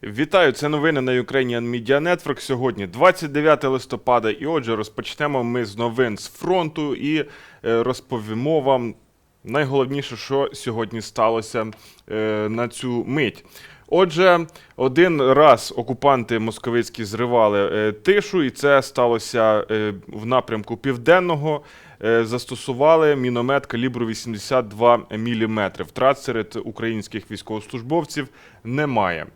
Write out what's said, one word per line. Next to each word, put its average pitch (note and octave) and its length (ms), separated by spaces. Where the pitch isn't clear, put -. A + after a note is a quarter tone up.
Вітаю, C#3+ 480
це D3 180
новини D3+ 320
на B2+ 100
Ukrainian A#2+ 580
Media B2 300
Network. D#3+ 400
Сьогодні A#2+ 480
двадцять D#3 440
дев'яте D3 360
листопада, B2 640
і A#2 140
отже, C3+ 300
розпочнемо B2+ 680
ми A#2+ 220
з G2+ 120
новин A#2 400
з - 100
фронту D#3 680
і, D3+ 240
е, C#3+ 60
розповімо B2 760
вам B2+ 360
найголовніше, C3+ 760
що C#3 360
сьогодні A2+ 480
сталося, A2+ 680
е, G#2+ 380
на A#2 180
цю A#2+ 400
мить. C3 380
Отже, F3 600
один C#3+ 460
раз C3+ 560
окупанти A#2+ 600
московицькі A2+ 640
зривали, G#2+ 680
е, G#2+ 180
тишу, F#3 520
і C3 60
це C#3+ 320
сталося, A2+ 880
е, G#2+ 220
в G#2+ 180
напрямку A#2 520
Південного. D3+ 840
Е, A2+ 220
застосували C#3 920
міномет B2 500
калібру A#2+ 420
вісімдесят A2+ 600
два A2+ 340
міліметри. A2 760
Втрат C3+ 340
серед A#2 440
українських A2 680
військовослужбовців B2+ 960
немає. A2+ 720